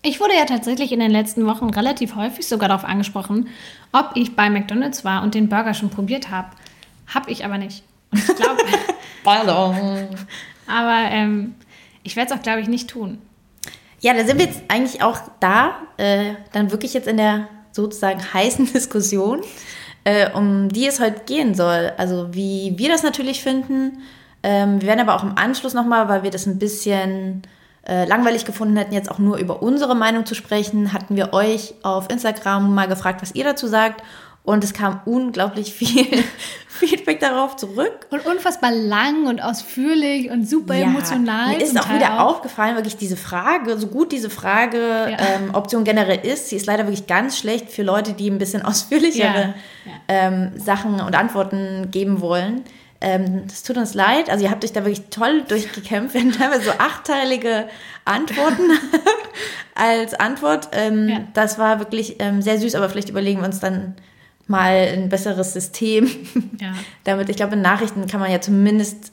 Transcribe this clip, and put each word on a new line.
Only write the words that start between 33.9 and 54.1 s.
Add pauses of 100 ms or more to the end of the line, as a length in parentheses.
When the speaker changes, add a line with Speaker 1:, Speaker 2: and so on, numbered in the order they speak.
Speaker 2:
Und
es
kam
unglaublich
viel
<laughs> (440)
Feedback
darauf
zurück.
Speaker 1:
Und
unfassbar
lang
und
ausführlich
und
super
Speaker 2:
Ja,
Speaker 1:
emotional
Speaker 2:
mir
ist
Speaker 1:
zum
Speaker 2:
auch
Speaker 1:
Teil
Speaker 2:
wieder
Speaker 1:
auch.
Speaker 2:
aufgefallen,
wirklich
diese
Frage,
so
gut
diese
Frage, (320)
Speaker 1:
Ja.
Speaker 2:
ähm,
Option
generell
ist,
sie
ist
leider
wirklich
ganz
schlecht
für
Leute,
die
ein
bisschen
<laughs>
ausführlichere,
Speaker 1:
Ja, (300)
ja. (160)
Speaker 2:
ähm,
Sachen
und
Antworten
geben
wollen. (400)
Ähm,
es
tut
uns
leid,